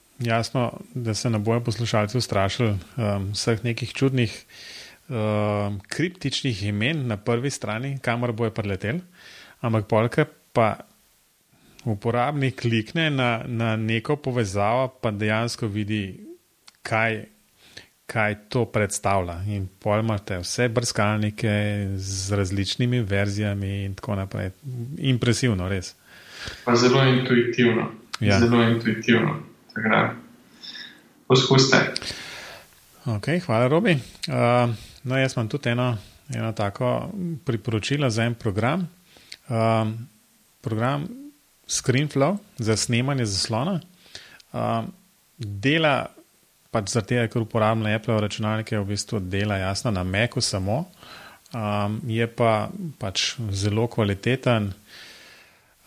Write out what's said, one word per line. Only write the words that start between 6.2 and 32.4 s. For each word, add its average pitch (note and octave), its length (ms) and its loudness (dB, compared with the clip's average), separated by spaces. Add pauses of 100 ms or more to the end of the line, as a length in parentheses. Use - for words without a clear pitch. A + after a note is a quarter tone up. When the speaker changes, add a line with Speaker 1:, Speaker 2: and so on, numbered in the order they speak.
Speaker 1:
imen B2+ 340 0
na G#2+ 160 -2
prvi A#2+ 320 0
strani, B2+ 480 -6
kamor A#2+ 320 0
bojo A2+ 160 0
prileteli, G#2 480 -2 (640)
ampak A2 240 0
pol, A#2 240 4
ko D3+ 160 2 (300)
pa A2+ 140 6 (1120)
uporabnik A#2+ 720 0
klikne A#2 560 0
na, B2 320 0
na A2+ 320 -2
neko A2 400 0
povezavo, A#2+ 720 0 (160)
pa A#2 100 0
dejansko G#2+ 560 0
vidi, G2+ 480 -4 (640)
kaj, A2 380 0 (880)
kaj G#2+ 280 0 (120)
to B2+ 140 0 (100)
predstavlja. F#2+ 680 0 (100)
In G2 160 -2
pol G#2+ 320 0
imate G#2 400 -2
vse A#2+ 320 0
brskalnike G#2+ 800 0 (480)
z G2 400 -2
različnimi G2+ 640 0
verzijami G2+ 680 0 (100)
in G2 160 -6
tako - 160 -4
naprej. G2 380 -4 (580)
Impresivno, A2+ 560 2
res. F#2+ 240 -4 (720)
Speaker 2:
Pa A#2+ 160 2
zelo B2 240 6
intuitivno. A#2+ 840 4 (340)
Speaker 1:
Ja. G#2 160 6
Speaker 2:
Zelo A#2 240 6
intuitivno. A2+ 720 2 (380)
Tako A2 180 0
da, A2 100 4 (1300)
poskusite. C3 560 6 (1300)